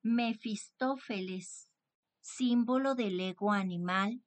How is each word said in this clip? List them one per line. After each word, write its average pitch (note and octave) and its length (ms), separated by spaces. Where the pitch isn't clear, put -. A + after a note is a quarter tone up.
Mefistófeles, A3+ 1700
símbolo B3+ 720
del G3+ 240
ego F#3 320
animal F#3+ 760